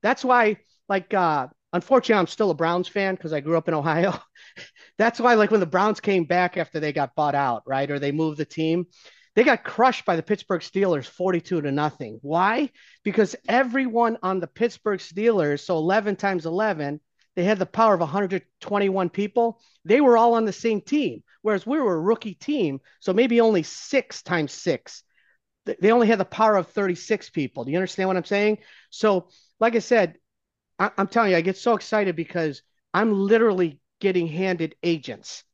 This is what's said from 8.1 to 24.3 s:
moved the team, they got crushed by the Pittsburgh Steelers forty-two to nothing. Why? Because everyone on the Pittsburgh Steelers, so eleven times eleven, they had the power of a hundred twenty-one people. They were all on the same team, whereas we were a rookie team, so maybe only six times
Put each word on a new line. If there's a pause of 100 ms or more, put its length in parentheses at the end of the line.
moved
the
team, (480)
they
got
crushed
by
the
Pittsburgh
Steelers
forty-two
to
nothing.
Why? (340)
Because (120)
everyone
on
the
Pittsburgh
Steelers,
so
eleven
times
eleven, (340)
they
had
the
power
of
a
hundred (180)
twenty-one
people. (260)
They
were
all
on
the
same
team, (180)
whereas
we
were
a
rookie
team, (200)
so
maybe
only
six
times